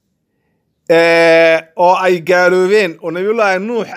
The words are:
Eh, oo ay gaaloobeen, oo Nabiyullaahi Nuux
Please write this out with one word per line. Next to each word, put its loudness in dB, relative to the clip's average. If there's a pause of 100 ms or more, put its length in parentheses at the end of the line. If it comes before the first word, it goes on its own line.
(880)
Eh, 2 (160)
oo 2
ay 0
gaaloobeen, 0
oo -8
Nabiyullaahi -2
Nuux -8